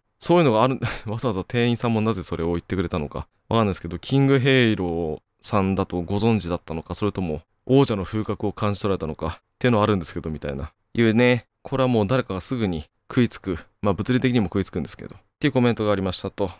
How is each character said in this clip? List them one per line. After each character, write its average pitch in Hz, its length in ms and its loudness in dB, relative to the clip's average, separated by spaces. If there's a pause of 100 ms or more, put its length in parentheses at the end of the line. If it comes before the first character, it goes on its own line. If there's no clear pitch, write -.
(200)
そ - 160 2
う - 20 8
い 175 40 6
う - 20 6
の 131 100 4
が 110 100 4
あ 127 40 4
る、 135 120 -2 (140)
<laughs> - 140 -12
わ 110 100 -4
ざ 120 120 -2
わ 107 40 0
ざ 92 100 -4
店 120 260 0
員 120 60 0
さ 120 120 -2
ん 117 60 2
も 110 80 2
な 110 120 0
ぜ 95 80 -6
そ - 160 -8
れ 82 60 -4
を 82 80 0
言 87 80 -2
っ - 20 -6
て - 140 -6
く 92 80 0
れ 87 40 -2
た 87 120 -4
の 73 100 -6
か - 180 -10 (220)
わ 110 80 2
か 113 60 4
ん - 20 2
な - 0 -
い - 40 2
で 92 40 0
す - 80 -8
け 85 60 -8
ど、 87 100 -8
キ 135 220 0
ン 139 80 6
グ 139 100 4
ヘ 127 340 4
イ 107 40 0
ロ 95 100 -2
ー 82 340 -4 (220)
さ 101 220 0
ん 95 100 2
だ 95 140 0
と 90 160 -4
ご 98 160 -2
存 110 200 2
知 85 80 -6
だ 87 80 -2
っ 87 80 -6
た 80 120 -10
の 80 80 -8
か、 - 100 -12
そ - 120 -4
れ 101 60 0
と - 100 -6
も 78 200 -4 (240)
王 135 200 6
者 117 100 -2
の 98 80 -4
風 107 220 -4
格 104 200 -6
を 98 80 -4
感 101 220 -2
じ - 60 -10
取 107 80 0
ら 95 60 0
れ 85 40 -4
た 80 80 -6
の 78 80 -6
か 80 240 -6
っ - 40 -20 (140)
て - 100 0
い - 20 4
う - 20 4
の 110 80 4
は 104 40 4
あ 104 40 4
る 107 80 4
ん 95 40 0
で 80 60 -6
す - 80 -10
け 82 80 -8
ど、 82 80 -8
み 76 100 -8
た 73 100 -8
い 69 60 -6
な。 69 160 -10 (220)
い 120 80 2
う 113 140 6
ね、 123 320 4 (160)
こ - 140 -6
れ 131 60 2
は 127 40 2
も 117 160 2
う 101 40 0
誰 127 140 2
か - 140 -6
が 90 60 -6
す - 140 -8
ぐ 113 120 0
に 80 180 -6 (240)
食 127 140 2
い 113 60 2
つ - 120 -12
く。 90 240 -6 (160)
ま 104 100 2
あ、 - 20 2
物 104 200 -2
理 123 60 2
的 127 140 0
に 123 60 2
も 104 60 2
食 95 160 -2
い 92 40 -4
つ - 60 -16
く 92 80 -6
ん 82 40 -4
で - 60 -10
す - 60 -16
け - 120 -14
ど。 - 80 -20
っ - 20 -20 (220)
て 151 80 0
い - 20 0
う - 20 0
コ 135 80 0
メ 120 120 4
ン 107 40 -2
ト 110 100 -2
が 104 60 2
あ 101 40 2
り 95 60 -2
ま 92 120 -2
し - 80 -10
た 98 100 -8
と。 98 180 -4 (100)